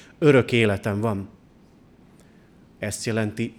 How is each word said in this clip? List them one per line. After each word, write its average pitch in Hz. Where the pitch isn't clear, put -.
Örök 131
életem 104
van. 104
Ezt -
jelenti 110